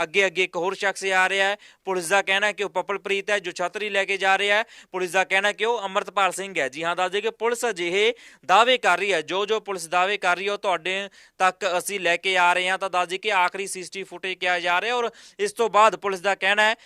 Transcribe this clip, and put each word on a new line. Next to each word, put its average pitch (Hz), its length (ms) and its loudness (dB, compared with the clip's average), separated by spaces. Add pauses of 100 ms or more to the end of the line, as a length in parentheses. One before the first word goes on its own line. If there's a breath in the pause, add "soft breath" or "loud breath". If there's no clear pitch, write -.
ਅੱਗੇ 190 220 2
ਅੱਗੇ 180 180 0
ਇੱਕ 180 120 -6
ਹੋਰ 180 200 -2
ਸ਼ਖਸ 190 300 -4
ਆ 185 240 2
ਰਿਹਾ 196 180 2
ਹੈ। 202 100 -2 (280 loud breath)
ਪੁਲਿਸ 180 220 -2
ਦਾ 196 140 4
ਕਹਿਣਾ 196 260 2
ਹੈ 208 40 0
ਕਿ 190 120 -6
ਉਹ 185 60 -4
ਪਪਲਪ੍ਰੀਤ 196 600 -4
ਹੈ 208 100 0
ਜੋ 175 120 -8
ਛਤਰੀ 202 380 -6
ਲੈ 196 160 0
ਕੇ 190 120 -4
ਜਾ 190 200 2
ਰਿਹਾ 202 200 2
ਹੈ। 220 60 0 (280 loud breath)
ਪੁਲਿਸ 180 200 -4
ਦਾ 185 120 2
ਕਹਿਣਾ 190 240 0
ਹੈ 208 60 0
ਕਿ 190 120 -4
ਉਹ 233 160 0
ਅੰਮ੍ਰਿਤਪਾਲ 196 500 0
ਸਿੰਘ 190 280 -6
ਹੈ। 135 100 0
ਜੀ 147 140 -8
ਹਾਂ, 170 120 0
ਦੱਸ 180 160 -2
ਦਈਏ 202 100 -2
ਕਿ 220 80 -2
ਪੁਲਿਸ 233 360 -2
ਅਜਿਹੇ 202 480 0 (320 loud breath)
ਦਾਅਵੇ 233 320 6
ਕਰ 185 200 4
ਰਹੀ 196 160 0
ਹੈ, 160 80 2
ਜੋ 180 240 -2
ਜੋ 214 140 0
ਪੁਲਿਸ 196 280 -8
ਦਾਅਵੇ 185 300 0
ਕਰ 180 200 2
ਰਹੀ 196 100 -6
ਹੈ, 202 60 -2
ਉਹ 202 40 -6
ਤੁਹਾਡੇ 190 520 -4 (280 soft breath)
ਤੱਕ 185 400 0
ਅਸੀਂ 196 220 -4
ਲੈ 170 180 0
ਕੇ 190 200 0
ਆ 175 160 6
ਰਹੇ 180 160 0
ਹਾਂ। 190 80 0
ਤਾਂ 190 120 -6
ਦੱਸ 180 180 0
ਦਈਏ 180 100 -6
ਕਿ 214 160 -4
ਆਖਰੀ 190 340 0
ਸੀਸੀਟੀਵੀ 185 360 -12
ਫੁਟੇਜ 180 340 -10
ਕਿਹਾ 180 220 -2
ਜਾ 175 220 0
ਰਿਹਾ 233 140 -2
ਔਰ 240 160 -2 (280 loud breath)
ਇਸ 202 140 -2
ਤੋਂ 226 160 0
ਬਾਅਦ 208 260 6
ਪੁਲਿਸ 190 240 -4
ਦਾ 190 160 0
ਕਹਿਣਾ 202 280 2
ਹੈ 220 120 2 (100)